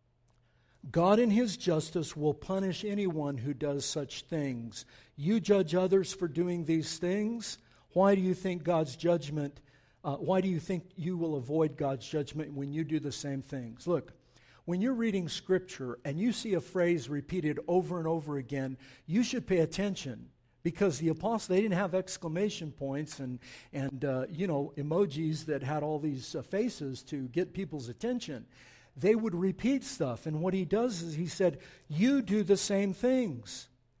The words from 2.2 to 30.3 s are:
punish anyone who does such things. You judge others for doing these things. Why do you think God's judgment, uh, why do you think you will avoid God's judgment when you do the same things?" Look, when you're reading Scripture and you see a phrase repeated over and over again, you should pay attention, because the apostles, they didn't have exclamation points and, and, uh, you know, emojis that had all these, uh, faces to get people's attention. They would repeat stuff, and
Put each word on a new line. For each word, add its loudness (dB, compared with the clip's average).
punish -4
anyone -2
who -4
does -2
such -6
things. -4
You 2
judge 4
others 4
for -4
doing 0
these 0
things. -2
Why 6
do 4
you 2
think -4
God's 2
judgment, 0
uh, -2
why 2
do 2
you 0
think -4
you -2
will 0
avoid 0
God's -2
judgment -4
when -6
you -2
do -2
the -4
same -6
things?" -10
Look, 0
when -2
you're 2
reading 0
Scripture -2
and -2
you 2
see -2
a 2
phrase 2
repeated -2
over 2
and -2
over -2
again, -4
you 2
should -2
pay 4
attention, 0
because 2
the 2
apostles, -2
they 4
didn't 2
have 0
exclamation -2
points -6
and, -6
and, -4
uh, 0
you -2
know, 0
emojis 0
that -2
had -2
all -2
these, -4
uh, -4
faces -4
to -6
get -2
people's -6
attention. -6
They 6
would 0
repeat 2
stuff, -2
and 0